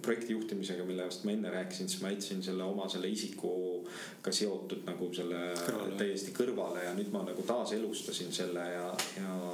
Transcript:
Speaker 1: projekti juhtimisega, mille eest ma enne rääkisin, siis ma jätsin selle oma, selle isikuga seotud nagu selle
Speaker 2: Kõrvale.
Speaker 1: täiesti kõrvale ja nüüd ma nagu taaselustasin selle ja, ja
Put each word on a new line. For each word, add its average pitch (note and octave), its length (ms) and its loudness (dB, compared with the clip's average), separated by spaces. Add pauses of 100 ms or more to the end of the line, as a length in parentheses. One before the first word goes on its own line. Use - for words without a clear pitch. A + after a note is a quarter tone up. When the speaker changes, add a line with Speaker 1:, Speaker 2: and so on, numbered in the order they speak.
Speaker 1:
projekti A2+ 320 2
juhtimisega, F#2+ 520 0
mille F#2 200 0
eest - 200 -2
ma G#2 60 4
enne G#2 200 2
rääkisin, F#2 380 -2
siis - 120 -2
ma F#2+ 80 0
jätsin G2 340 -2
selle F#2 200 0
oma, F#2+ 260 0
selle F#2 200 0
isikuga F2+ 1200 -2
seotud - 540 2
nagu F2+ 280 0
selle F2 400 0
Speaker 2:
Kõrvale. G2 440 0
Speaker 1:
täiesti G2+ 360 2
kõrvale G2+ 520 2
ja F2+ 100 0
nüüd G2+ 160 0
ma G2+ 120 2
nagu F#2 200 0
taaselustasin G#2+ 880 0
selle F2 380 0
ja, F2 160 -2 (300)
ja F#2+ 200 -2 (160)